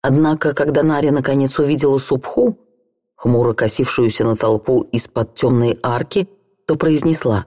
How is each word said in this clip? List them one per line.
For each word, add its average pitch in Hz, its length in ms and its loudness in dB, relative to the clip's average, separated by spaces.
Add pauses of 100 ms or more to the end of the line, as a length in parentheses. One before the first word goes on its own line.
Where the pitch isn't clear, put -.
Однако, 151 520 0
когда 147 300 0
Нари 151 260 2
наконец 135 500 0
увидела 143 380 2
Субху, 175 640 -2 (560)
хмуро 120 380 2
косившуюся 113 720 -2
на 113 100 0
толпу 110 460 0
из-под - 540 -6
тёмной 120 460 0
арки, 123 480 -2 (380)
то 160 80 0
произнесла 151 720 0